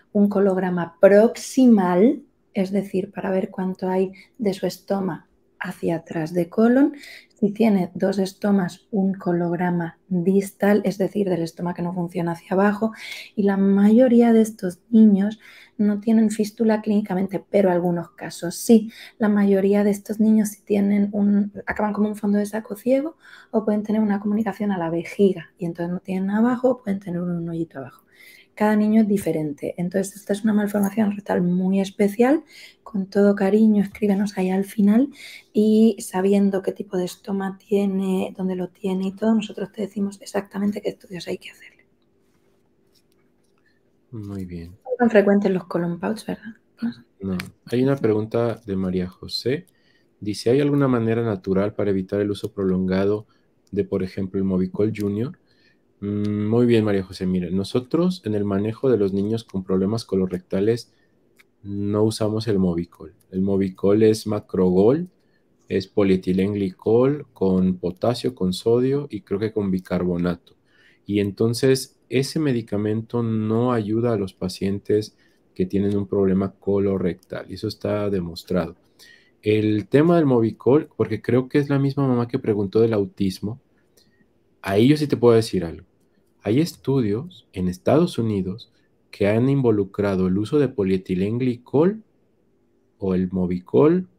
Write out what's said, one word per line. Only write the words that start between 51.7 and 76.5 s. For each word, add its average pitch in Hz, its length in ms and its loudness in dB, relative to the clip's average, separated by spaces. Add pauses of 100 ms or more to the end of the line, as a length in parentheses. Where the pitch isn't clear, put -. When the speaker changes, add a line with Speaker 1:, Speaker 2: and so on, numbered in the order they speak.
Speaker 2:
para 104 160 -2
evitar 95 280 -2
el 104 120 -2
uso 101 200 -8
prolongado 95 760 0 (460)
de, 98 140 -2
por 95 180 -4
ejemplo, 95 340 -8
el 98 60 -2
Movicol 95 500 -2
Junior?". 107 440 -4 (640)
Mm, 104 460 -4
muy 117 180 2
bien, 117 200 4
María 101 180 0
José. 92 220 -10
Mira, 92 260 -2
nosotros 127 760 -2
en 107 80 -4
el 101 120 -2
manejo 104 440 -2
de 120 80 4
los 98 160 0
niños 104 300 -4
con 95 200 -8
problemas 95 420 -2
colorectales 95 880 -4 (680)
no 101 420 -2
usamos 110 440 -2
el 104 100 0
Movicol. 85 560 -2 (180)
El 95 100 -4
Movicol 98 640 0
es 110 220 2
Macrogol, 104 840 2 (580)
es 98 200 -4
polietilenglicol 101 1500 0
con 92 440 0
potasio, 117 560 -4
con 92 200 -4
sodio 131 560 0
y 101 120 -10
creo 101 180 -6
que 107 120 -4
con 101 200 -2
bicarbonato. 90 840 -4 (500)
Y 101 140 -2
entonces 117 880 -2
ese 139 320 -4
medicamento 113 800 -2
no 113 520 0
ayuda 113 400 -2
a 107 40 -2
los 98 160 -6
pacientes 101 840 -4 (360)
que 92 120 -2
tienen 101 320 -2
un 101 100 -4
problema 95 460 0